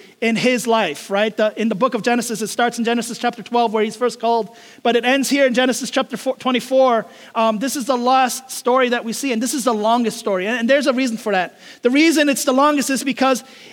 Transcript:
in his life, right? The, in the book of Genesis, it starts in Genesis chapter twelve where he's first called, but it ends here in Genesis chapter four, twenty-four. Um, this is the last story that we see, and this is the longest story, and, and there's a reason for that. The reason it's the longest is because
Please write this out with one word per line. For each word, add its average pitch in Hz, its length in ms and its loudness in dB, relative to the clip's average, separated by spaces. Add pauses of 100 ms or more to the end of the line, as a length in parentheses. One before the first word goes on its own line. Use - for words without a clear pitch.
(200)
in 226 140 0
his 233 320 0
life, 214 440 -2
right? 214 260 0
The, 214 200 0
in 226 120 -2
the 214 80 -2
book 247 180 0
of 214 80 -4
Genesis, 233 400 -2
it 208 60 -6
starts 233 280 -2
in 233 80 -2
Genesis 233 340 -2
chapter 240 260 -4
twelve 233 280 0
where 220 120 0
he's 220 100 -6
first 240 240 -4
called, 226 320 0 (320)
but 240 140 2
it 233 80 0
ends 262 260 2
here 277 160 4
in 254 80 2
Genesis 254 340 0
chapter 254 280 -4
four, 254 220 -4
twenty-four. 254 680 0 (300)
Um, 226 240 0
this 269 160 -4
is 247 100 -6
the 262 100 0
last 254 540 0
story 247 380 2
that 233 160 -2
we 226 80 -6
see, 262 200 -4
and 220 80 -2
this 262 140 -4
is 269 80 -4
the 240 120 2
longest 220 440 0
story, 190 300 -2
and, 240 100 -2
and 233 100 -2
there's 277 200 4
a 277 40 2
reason 247 240 -2
for - 140 -6
that. 185 300 -2 (220)
The 240 80 4
reason 294 380 4
it's 269 160 0
the 277 80 0
longest 277 380 2
is 269 140 -2
because 262 400 0 (280)